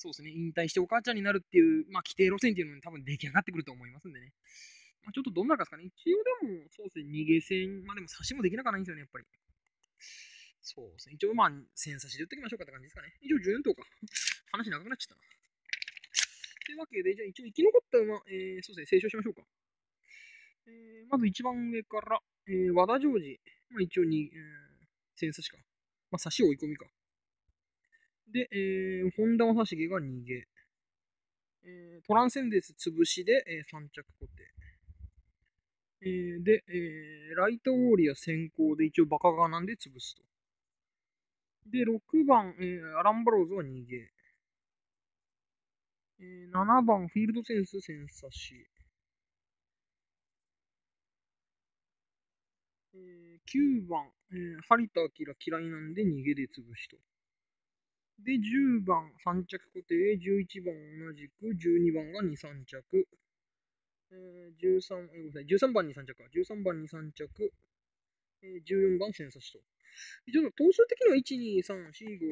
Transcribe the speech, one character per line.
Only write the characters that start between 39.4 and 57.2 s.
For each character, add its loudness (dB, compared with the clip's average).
な -4
ん -4
で -6
潰 -18
す -16
と。 -20
で、 0
六 0
番、 6
え -6
ー、 -6
ア 2
ラ 6
ン -4
バ 6
ロ 6
ー 0
ズ -6
は -4
逃 -10
げ。 -12
え -18
ー、 -20
七 6
番 4
フ -4
ィ 4
ー 2
ル 0
ド -4
セ -6
ン 0
ス -10
千 -12
差 -20
し。 -18
え -20
ー、 -20
九 4
番、 -4
え -14
ー、 -10
張 4
田 -2
明 -6
嫌 -8
い -8
な -10
ん -10
で 0
逃 0
げ 0
で -4
潰 -14
し -16
と。 -20